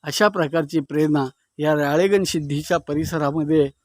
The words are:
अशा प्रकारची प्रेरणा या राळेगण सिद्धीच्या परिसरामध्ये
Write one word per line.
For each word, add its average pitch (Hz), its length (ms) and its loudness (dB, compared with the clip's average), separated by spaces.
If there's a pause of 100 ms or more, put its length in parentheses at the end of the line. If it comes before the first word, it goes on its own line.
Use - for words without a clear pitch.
अशा 208 240 2
प्रकारची 160 520 -2
प्रेरणा 151 440 0 (340)
या 151 160 0
राळेगण 170 480 2
सिद्धीच्या 151 560 -2
परिसरामध्ये 151 880 0 (160)